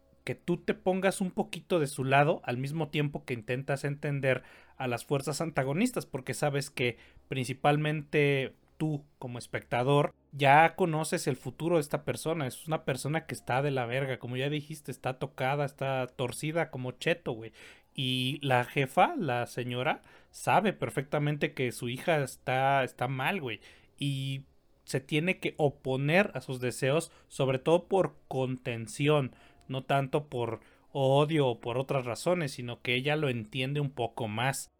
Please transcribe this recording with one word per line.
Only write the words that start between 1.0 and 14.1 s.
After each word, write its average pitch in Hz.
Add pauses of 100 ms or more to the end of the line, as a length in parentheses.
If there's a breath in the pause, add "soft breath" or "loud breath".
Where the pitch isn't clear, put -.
un 185
poquito -
de 147
su -
lado 143
al 123
mismo 147
tiempo 147
que 131
intentas 127
entender 143 (340 loud breath)
a 131
las 120
fuerzas 143
antagonistas, 160
porque 131
sabes 143
que 123 (300 loud breath)
principalmente 143 (220)
tú 156 (140)
como 123
espectador 123 (200)
ya 143
conoces 160
el 135
futuro 160
de 160
esta 147
persona. 151
Es -
una 156
persona 147
que -
está 123
de 147
la 127
verga, 131